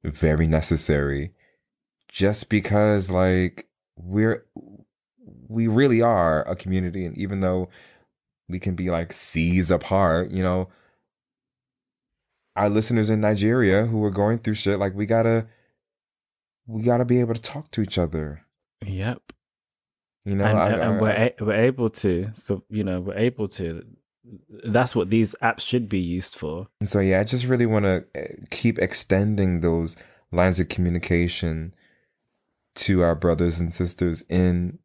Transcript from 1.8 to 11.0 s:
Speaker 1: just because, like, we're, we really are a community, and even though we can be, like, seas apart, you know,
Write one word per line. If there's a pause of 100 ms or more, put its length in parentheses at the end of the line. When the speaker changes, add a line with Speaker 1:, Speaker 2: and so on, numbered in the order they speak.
Speaker 1:
just
because,
like, (300)
we're, (1000)
we
really
are
a
community,
and
even
though (800)
we
can
be,
like,
seas
apart,
you
know, (1900)